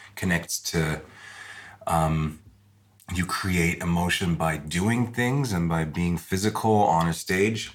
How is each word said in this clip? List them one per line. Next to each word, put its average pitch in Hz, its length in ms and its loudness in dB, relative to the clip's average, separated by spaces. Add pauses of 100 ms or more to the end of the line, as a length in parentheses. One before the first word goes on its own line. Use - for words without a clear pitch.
(160)
connects 85 420 -2 (140)
to, 78 280 0 (840)
um, 80 540 2 (760)
you 90 100 0
create 87 560 0
emotion 85 540 0
by 80 240 0
doing 98 540 0
things 123 400 0
and 85 160 0
by 82 160 0
being 87 340 0
physical 104 560 0
on 85 340 4
a 82 60 0
stage. 104 600 0